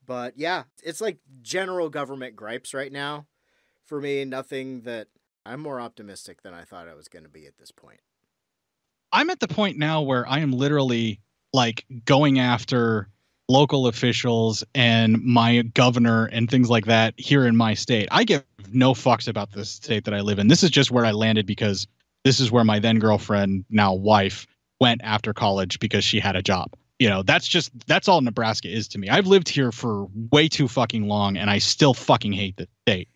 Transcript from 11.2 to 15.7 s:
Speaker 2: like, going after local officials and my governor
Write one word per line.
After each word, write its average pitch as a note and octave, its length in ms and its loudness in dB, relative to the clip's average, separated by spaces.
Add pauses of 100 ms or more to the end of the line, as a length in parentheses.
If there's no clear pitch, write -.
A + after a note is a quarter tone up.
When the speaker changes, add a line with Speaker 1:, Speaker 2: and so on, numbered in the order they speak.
Speaker 2:
like, - 320 0 (220)
going C#3 320 4
after A#2 680 0 (420)
local C3+ 360 4
officials A2+ 760 0 (100)
and A2+ 480 4
my A#2+ 400 4
governor A#2 640 2